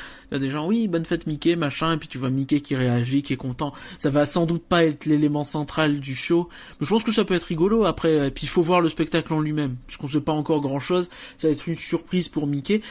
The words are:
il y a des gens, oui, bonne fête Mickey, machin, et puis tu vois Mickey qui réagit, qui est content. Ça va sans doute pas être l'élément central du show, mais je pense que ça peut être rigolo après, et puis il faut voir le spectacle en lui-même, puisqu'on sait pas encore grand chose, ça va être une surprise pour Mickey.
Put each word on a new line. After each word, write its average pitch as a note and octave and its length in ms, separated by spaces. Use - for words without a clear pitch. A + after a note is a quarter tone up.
il - 60
y - 20
a - 20
des C3+ 120
gens, D3+ 160
oui, A3+ 200
bonne E3 180
fête E3+ 200
Mickey, D#3+ 300
machin, D#3+ 380
et D#3 40
puis - 100
tu B2+ 120
vois B2+ 100
Mickey C3+ 320
qui C#3+ 140
réagit, B2 480
qui C#3 100
est B2 40
content. C#3 360
Ça D3 140
va D3 160
sans E3+ 180
doute E3 180
pas E3+ 220
être D#3 220
l'élément D3 360
central D3 560
du C3+ 140
show, E3+ 360
mais D3+ 60
je D#3 60
pense A3 120
que A#3 80
ça G#3+ 140
peut F#3 80
être E3+ 120
rigolo G3+ 400
après, D#3 420
et - 20
puis - 140
il C#3 60
faut F3+ 120
voir F3 180
le E3 100
spectacle D#3+ 440
en D#3 60
lui-même, D3+ 380
puisqu'on - 200
sait D3 140
pas D#3 120
encore D3+ 280
grand C#3 160
chose, F3+ 320
ça D#3+ 80
va D3+ 60
être D3+ 140
une E3 120
surprise - 500
pour D3 160
Mickey. C#3+ 460